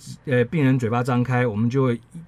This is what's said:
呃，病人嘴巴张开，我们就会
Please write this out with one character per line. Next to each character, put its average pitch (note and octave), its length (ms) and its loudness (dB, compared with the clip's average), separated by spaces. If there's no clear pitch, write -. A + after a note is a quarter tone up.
呃， B2 180 2
病 D3 200 -2
人 C3 140 4
嘴 A#2+ 100 -2
巴 A#2+ 140 0
张 B2 220 0
开， B2 200 0
我 G#2+ 120 -2
们 A#2 120 2
就 C3+ 140 0
会 A#2+ 180 0